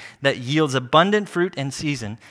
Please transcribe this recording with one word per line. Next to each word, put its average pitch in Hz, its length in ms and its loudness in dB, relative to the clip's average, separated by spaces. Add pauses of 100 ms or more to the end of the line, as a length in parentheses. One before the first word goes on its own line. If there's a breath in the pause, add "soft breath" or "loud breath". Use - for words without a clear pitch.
(220 loud breath)
that 135 160 2
yields 139 360 0
abundant 170 560 2
fruit 180 260 0
in 139 140 -6
season, 117 480 -6 (140)